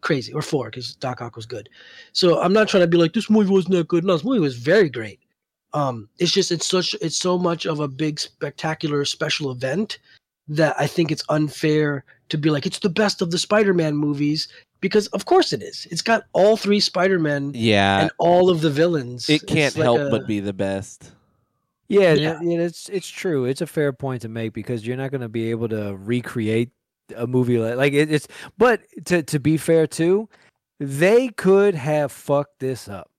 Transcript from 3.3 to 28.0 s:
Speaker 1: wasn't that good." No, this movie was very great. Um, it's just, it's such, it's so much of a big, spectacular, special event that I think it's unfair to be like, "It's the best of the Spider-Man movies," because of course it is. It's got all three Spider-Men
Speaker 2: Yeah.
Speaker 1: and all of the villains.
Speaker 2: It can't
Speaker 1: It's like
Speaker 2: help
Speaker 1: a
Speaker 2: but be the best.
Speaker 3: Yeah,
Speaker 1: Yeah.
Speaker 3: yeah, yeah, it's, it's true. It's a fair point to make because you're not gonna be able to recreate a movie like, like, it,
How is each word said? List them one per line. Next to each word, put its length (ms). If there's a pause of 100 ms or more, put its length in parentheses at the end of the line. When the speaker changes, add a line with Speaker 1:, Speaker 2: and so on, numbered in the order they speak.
Speaker 1:
wasn't 240
that 120
good." 180
No, 80
this 100
movie 160
was 160
very 340
great. 300 (540)
Um, 340 (120)
it's 120
just, 200
it's 160
such, 340
it's 160
so 200
much 280
of 140
a 80
big, 320
spectacular, 840
special 460
event 460 (500)
that 320
I 80
think 240
it's 180
unfair 760 (240)
to 80
be 140
like, 140
"It's 140
the 100
best 320
of 100
the 80
Spider-Man 580
movies," 500 (340)
because 260
of 180
course 280
it 100
is. 280
It's 120
got 300
all 240
three 220
Spider-Men 760
Speaker 2:
Yeah. 460
Speaker 1:
and 160
all 320
of 120
the 80
villains. 600
Speaker 2:
It 180
can't 220
Speaker 1:
It's 80
like 80
Speaker 2:
help 140
Speaker 1:
a 120
Speaker 2:
but 160
be 120
the 140
best. 580 (800)
Speaker 3:
Yeah, 240
Speaker 1:
Yeah. 280
Speaker 3:
yeah, 160
yeah, 20
it's, 300
it's 180
true. 380
It's 160
a 60
fair 260
point 300
to 60
make 240
because 320
you're 120
not 140
gonna 180
be 220
able 180
to 280
recreate 720 (440)
a 100
movie 320
like, 200
like, 160
it, 180